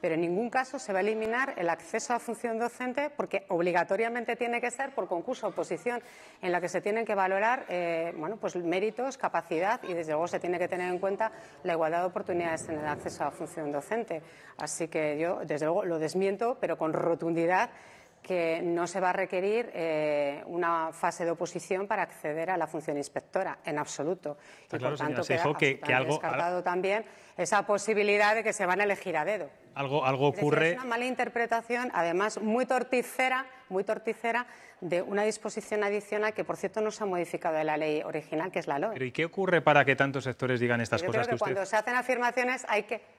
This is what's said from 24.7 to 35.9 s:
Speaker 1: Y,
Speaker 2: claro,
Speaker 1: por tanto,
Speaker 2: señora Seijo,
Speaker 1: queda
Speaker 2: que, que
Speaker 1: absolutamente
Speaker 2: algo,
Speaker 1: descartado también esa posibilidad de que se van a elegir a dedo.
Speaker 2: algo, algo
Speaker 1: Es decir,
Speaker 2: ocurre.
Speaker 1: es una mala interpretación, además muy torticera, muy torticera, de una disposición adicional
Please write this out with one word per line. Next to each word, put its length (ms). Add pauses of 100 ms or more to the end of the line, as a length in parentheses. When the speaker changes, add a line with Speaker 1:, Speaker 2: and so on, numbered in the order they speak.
Speaker 1:
Y, 20
Speaker 2:
claro, 160
Speaker 1:
por 120
tanto, 160
Speaker 2:
señora 200
Seijo, 140
Speaker 1:
queda 20
Speaker 2:
que, 220
que 140
Speaker 1:
absolutamente 0
Speaker 2:
algo, 180
Speaker 1:
descartado 500
también 440 (320)
esa 260
posibilidad 680
de 100
que 80
se 140
van 160
a 20
elegir 320
a 80
dedo. 240 (260)
Speaker 2:
algo, 300
algo 240
Speaker 1:
Es 60
decir, 100
Speaker 2:
ocurre. 280
Speaker 1:
es 40
una 80
mala 220
interpretación, 880
además 480
muy 240
torticera, 800 (240)
muy 140
torticera, 640 (360)
de 180
una 220
disposición 600
adicional 520